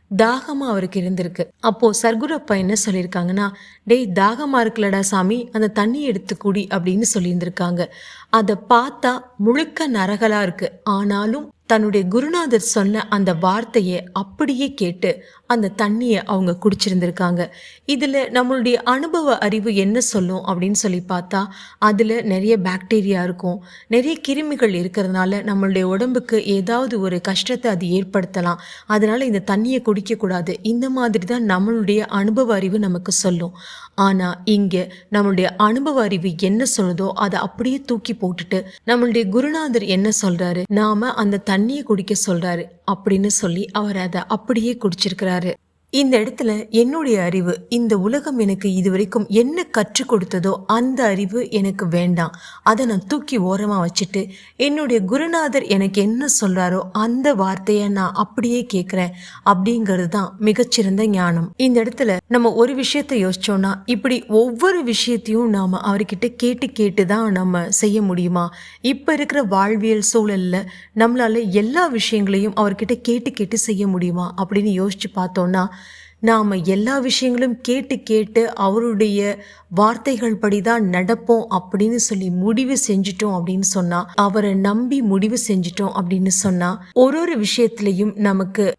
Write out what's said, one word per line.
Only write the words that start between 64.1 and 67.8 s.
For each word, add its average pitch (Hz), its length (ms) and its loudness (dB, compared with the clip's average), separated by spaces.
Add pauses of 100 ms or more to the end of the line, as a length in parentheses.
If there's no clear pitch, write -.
ஒவ்வொரு 247 540 2
விஷயத்தையும் 233 640 0
நாம 190 360 0
அவர்கிட்ட 202 520 -2
கேட்டு 247 320 0
கேட்டு 202 380 0
தான் 214 260 0
நம்ம 180 380 0
செய்ய 214 320 2